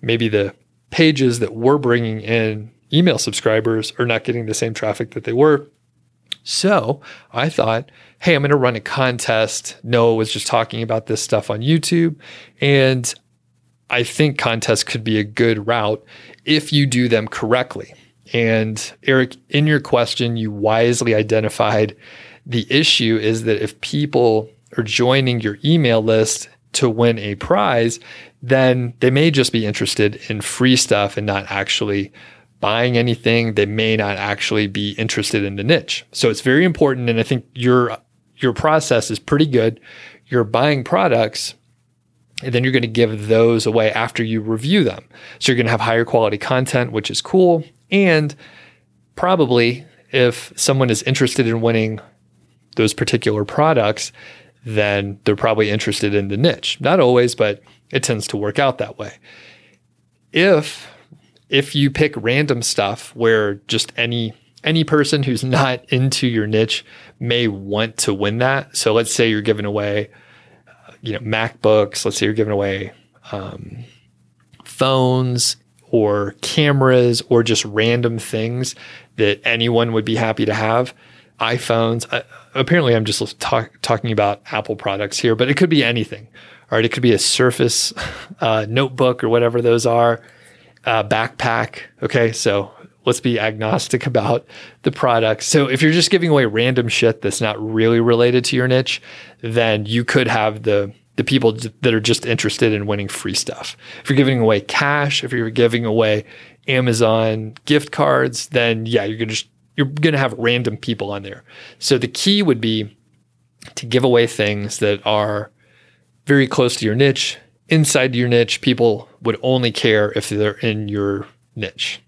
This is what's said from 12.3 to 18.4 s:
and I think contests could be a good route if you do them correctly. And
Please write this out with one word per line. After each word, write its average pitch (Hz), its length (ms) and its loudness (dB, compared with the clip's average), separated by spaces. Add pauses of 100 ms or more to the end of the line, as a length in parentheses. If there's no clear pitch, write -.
and 131 520 2 (760)
I 123 140 0
think 143 340 0
contests 113 480 0
could - 180 -8
be 110 160 0
a 107 60 0
good 107 420 0
route 110 380 -2 (400)
if 151 300 -2
you 143 120 4
do 123 220 0
them 113 180 2
correctly. - 680 -4 (400)
And 110 580 0 (120)